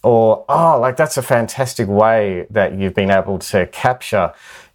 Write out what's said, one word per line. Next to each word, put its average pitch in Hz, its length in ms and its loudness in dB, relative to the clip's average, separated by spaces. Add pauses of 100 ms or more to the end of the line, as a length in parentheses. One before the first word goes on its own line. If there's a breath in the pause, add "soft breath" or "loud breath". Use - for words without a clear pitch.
or, 113 460 2
"Oh, 160 320 2
like, 127 160 -2
that's 156 220 -2
a 127 40 0
fantastic 120 640 -2
way 101 640 2
that 101 240 0
you've 95 220 -4
been 98 160 0
able 98 280 0
to 90 280 -2
capture, 107 640 -2 (420 loud breath)